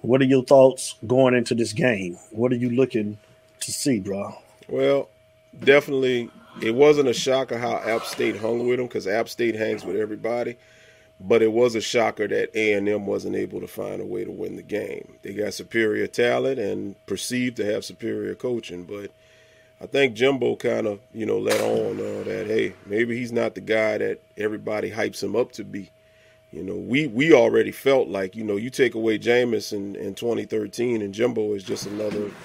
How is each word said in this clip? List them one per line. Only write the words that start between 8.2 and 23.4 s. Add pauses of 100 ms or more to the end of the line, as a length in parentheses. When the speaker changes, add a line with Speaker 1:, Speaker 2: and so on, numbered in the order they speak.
Speaker 2:
hung
with
'em,
'cause
App
State
hangs
with
everybody. (640)
But
it
was
a
shocker
that
A
and
M
wasn't
able
to
find
a
way
to
win
the
game.
They
got
superior
talent
and (100)
perceived
to
have
superior
coaching.
But (720)
I
think
Jimbo
kinda, (140)
you
know,
let
on,
uh,
that,
hey, (120)
maybe
he's
not